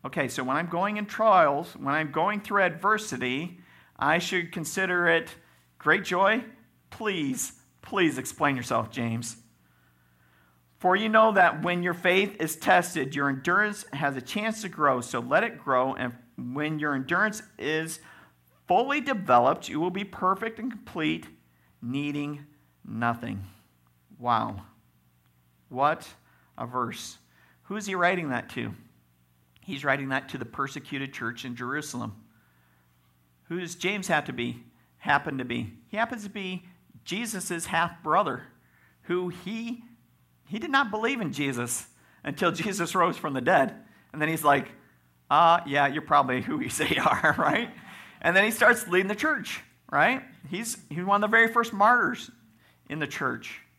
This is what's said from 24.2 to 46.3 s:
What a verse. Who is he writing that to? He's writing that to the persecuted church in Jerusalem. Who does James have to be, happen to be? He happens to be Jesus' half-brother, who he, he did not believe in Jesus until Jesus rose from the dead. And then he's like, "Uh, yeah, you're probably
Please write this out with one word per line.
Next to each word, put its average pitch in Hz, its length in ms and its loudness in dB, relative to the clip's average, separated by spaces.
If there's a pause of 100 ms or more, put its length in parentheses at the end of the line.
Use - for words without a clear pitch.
What 143 440 -2 (420)
a 120 120 -8
verse. 120 500 -6 (460)
Who 202 140 -8
is 202 100 -8
he 190 80 -4
writing 175 340 2
that 120 200 -4
to? 113 260 -8 (840)
He's 143 220 -10
writing 139 260 0
that 135 200 -4
to - 80 -8
the 123 80 -6
persecuted 135 680 -8
church 117 320 -8
in 123 100 -8
Jerusalem. 123 680 -8 (1200)
Who 170 140 -6
does 175 140 -8
James 196 340 -4
have 151 180 2
to 131 80 -10
be, 120 300 -6 (360)
happen 143 400 0
to 123 60 -6
be? 123 280 -6 (140)
He 202 100 -8
happens 226 280 -4
to 196 40 -12
be 185 380 -10 (380)
Jesus' 185 600 -6
half-brother, 165 800 0 (600)
who 180 260 -2
he, 226 540 -8 (600)
he 220 140 -8
did 339 100 -6
not 269 220 2
believe 226 300 -2
in 160 120 -4
Jesus 123 540 -4 (360)
until 165 280 0
Jesus 175 420 -4
rose 175 240 2
from 147 160 -6
the 131 80 -2
dead. 139 340 4 (360)
And 151 100 -6
then 151 80 2
he's 156 140 -2
like, 143 300 2 (580)
"Uh, 170 340 6
yeah, 143 220 2
you're 147 160 -2
probably 127 400 2